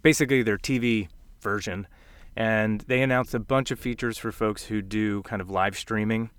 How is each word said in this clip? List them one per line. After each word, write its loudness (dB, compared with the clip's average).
Basically 4
their 2
T -2
V 0
version. -4
And 2
they 2
announced 0
a 0
bunch 0
of -2
features -4
for -4
folks 0
who -2
do 0
kind -6
of -8
live 2
streaming -2